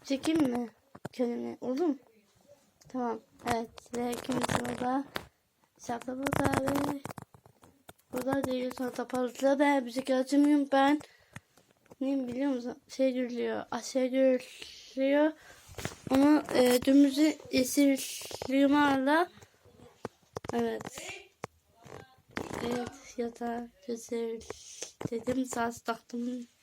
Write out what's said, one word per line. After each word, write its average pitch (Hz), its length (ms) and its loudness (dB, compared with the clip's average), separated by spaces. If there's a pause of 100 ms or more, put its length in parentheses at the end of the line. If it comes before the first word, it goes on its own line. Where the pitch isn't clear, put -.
çekeyim 277 480 0
mi? 240 180 -4 (420)
Kendini. 240 500 -4
Oldu 262 260 -2
mu? 277 100 0 (920)
Tamam. 240 320 -6 (260)
Evet. 233 520 -6
Ve 240 140 -4
ikinci 247 400 -4
sırada 247 520 -4 (840)
şapka 254 300 -8
burada 277 340 0 (100)
ve 285 400 -4 (1120)
burada 254 300 -2
değil. 254 340 -4
Sonra 247 200 -6
da 247 80 -4
fazla 254 540 0
ben 285 260 4
bir 240 60 -10
şey 262 240 -2
açmıyorum 285 560 4
ben. 277 300 4 (1000)
Ne 262 260 0
biliyor 269 240 -2
musun? 247 240 -6 (120)
Şey 262 260 2
gürlüyor. 233 580 -4
Aşağı 254 340 -2
gürlüyor. 262 1300 2 (800)
Onu, 285 320 6 (100)
e, 247 320 6
dümdüzü 285 500 6 (160)
esirliyorum 269 1200 2
hala. 294 540 4 (1200)
Evet. 226 300 -2 (1800)
Evet, 240 540 -6
yatağa 233 500 -6 (200)
güzel 233 540 -6 (720)
dedim, 254 340 -2
saat 233 400 -6
taktım. 240 640 -6 (140)